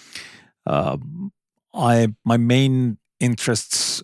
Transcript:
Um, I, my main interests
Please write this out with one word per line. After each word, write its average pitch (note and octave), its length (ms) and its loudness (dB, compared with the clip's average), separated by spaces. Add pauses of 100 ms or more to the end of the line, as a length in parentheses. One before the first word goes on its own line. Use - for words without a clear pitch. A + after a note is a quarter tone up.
(680)
Um, C#3 640 -4 (420)
I, A#2 400 2 (100)
my A#2 140 2
main B2+ 640 2 (200)
interests - 840 -2